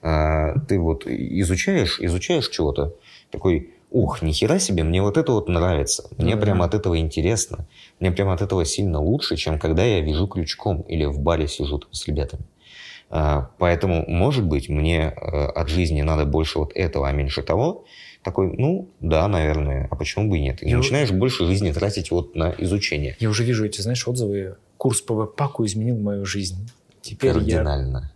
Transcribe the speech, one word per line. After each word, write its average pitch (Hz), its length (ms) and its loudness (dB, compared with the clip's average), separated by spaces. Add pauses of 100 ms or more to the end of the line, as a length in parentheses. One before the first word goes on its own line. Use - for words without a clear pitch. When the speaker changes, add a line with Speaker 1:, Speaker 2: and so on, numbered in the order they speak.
Speaker 1:
А, 78 560 2 (100)
ты 95 120 2
вот 82 260 0
изучаешь, 92 920 0
изучаешь 92 500 0
чего-то, 71 460 -2 (360)
такой: - 380 0 (220)
«Ух, 98 320 0
ни 80 80 0
хера 110 280 2
себе, 90 240 0
мне 85 180 2
вот 101 160 2
это - 160 2
вот 104 160 0
нравится, 82 680 0
мне 87 180 2
Speaker 2:
Мгм. 104 60 0
Speaker 1:
прям 101 220 2
от 85 100 0
этого 95 240 0
интересно, 80 720 -2 (320)
мне 92 120 2
прям 98 180 0
от 90 120 0
этого 95 240 2
сильно 85 360 0
лучше, 95 340 0
чем 80 240 -2
когда 80 240 2
я 110 180 4
вяжу 78 260 0
крючком 87 600 -4
или 80 160 0
в 69 140 -2
баре 78 280 2
сижу 71 300 -4
там - 160 -12
с - 140 -8
ребятами. 73 360 -4 (680)
А, 76 380 0 (100)
поэтому, 87 480 2
может 113 400 2
быть, 73 220 -2
мне, 80 460 2
э, - 300 -4 (160)
от 78 80 -2
жизни 80 320 0
надо 76 240 2
больше 78 340 0
вот 73 140 -2
этого, 76 340 -2
а 69 40 0
меньше 69 320 -2
того». 135 400 0 (400)
Такой: 92 240 0 (100)
«Ну, 175 300 0 (140)
да, 80 260 2
наверное, 76 640 0
а - 40 -4
почему 98 340 -2
бы 92 80 2
и 76 40 0
нет?» 67 220 -2
И - 60 -2
Speaker 2:
Я 120 60 4
у- - 40 4
Speaker 1:
начинаешь 127 320 2
больше 92 340 2
жизни 95 280 2
тратить 92 380 -2
вот 85 240 0
на 82 220 0
изучение. 80 640 -2
Speaker 2:
Я 113 100 0
уже 107 140 0
вижу 113 220 0
эти, 104 160 -6
знаешь, 120 260 -2
отзывы: 101 480 -2 (220)
«Курс - 240 0
по - 120 -4
веб-паку 110 520 -2
изменил 110 320 -2
мою 101 280 -2
жизнь. 95 440 -6 (320)
Теперь - 300 0
я, 78 260 2
Speaker 1:
Кардинально. 67 580 -2